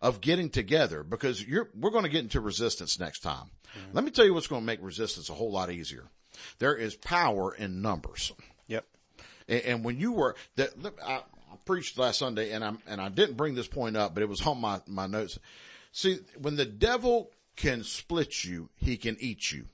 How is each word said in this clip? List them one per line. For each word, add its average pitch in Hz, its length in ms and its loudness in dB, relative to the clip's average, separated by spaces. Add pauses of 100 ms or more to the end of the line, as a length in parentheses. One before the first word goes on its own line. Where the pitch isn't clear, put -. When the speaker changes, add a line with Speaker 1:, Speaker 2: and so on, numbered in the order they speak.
Speaker 1:
of 117 180 4
getting 165 300 2
together, 107 520 2
because 110 440 -2
you're, 160 280 0
we're 139 160 0
gonna 202 180 4
get 151 140 2
into 135 180 0
resistance 101 600 0
next 80 200 -4
time. 73 300 -6 (260)
Speaker 2:
Mm-hmm. 95 200 -14
Speaker 1:
Let 247 80 4
me 311 60 -2
tell 240 140 8
you 196 100 8
what's 160 120 0
gonna 110 200 -4
make 113 160 -2
resistance 92 480 -6
a 78 40 -8
whole 107 160 -2
lot 92 200 0
easier. 78 340 -8 (540)
There 139 180 4
is 110 180 -4
power 113 600 2
in 95 260 -6
numbers. - 520 -4 (340)
Speaker 2:
Yep. 113 180 -4 (640)
Speaker 1:
And, 117 140 2
and 120 220 0
when 120 140 -2
you 226 140 0
were, 151 240 2 (200)
that, 135 240 0
look, 202 240 -10
I, 131 120 -2
I - 480 -14
preached 180 340 -2
last 123 200 4
Sunday, 110 340 0
and 110 120 -2
I'm, 107 220 -4
and 101 140 -6
I 95 80 -2
didn't 127 280 4
bring 151 180 0
this 120 140 -4
point 117 280 -2
up, 101 180 2
but 101 80 0
it 107 60 2
was 98 180 -2
on 139 140 2
my, 104 260 0
my 95 200 -4
notes. 104 320 -4 (540)
See, 185 260 2 (200)
when 147 180 -2
the 143 100 2
devil 233 640 2 (260)
can 120 280 0
split - 600 -2
you, 87 320 -8
he 127 200 0
can 113 240 -4
eat 120 320 -4
you. 65 220 -10